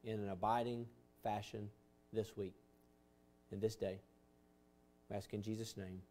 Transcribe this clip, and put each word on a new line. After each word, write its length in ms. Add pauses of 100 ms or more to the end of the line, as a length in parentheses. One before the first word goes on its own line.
in 160
an 100
abiding 580 (360)
fashion 460 (440)
this 240
week 160 (960)
and 80
this 160
day. 240 (1080)
We 60
ask 180
in 80
Jesus' 340
name. 360